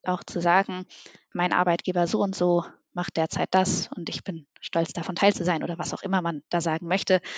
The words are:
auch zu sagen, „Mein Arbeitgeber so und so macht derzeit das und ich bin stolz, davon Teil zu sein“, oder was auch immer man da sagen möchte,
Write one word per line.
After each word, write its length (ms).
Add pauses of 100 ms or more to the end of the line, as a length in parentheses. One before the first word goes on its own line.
auch 200
zu 160
sagen, 460 (460)
„Mein 200
Arbeitgeber 560
so 140
und 120
so 300 (280)
macht 240
derzeit 360
das 420
und 140
ich 160
bin 220 (140)
stolz, 320
davon 220
Teil 200
zu 100
sein“, 180
oder 160
was 160
auch 80
immer 200
man 280
da 100
sagen 280
möchte, 320 (180)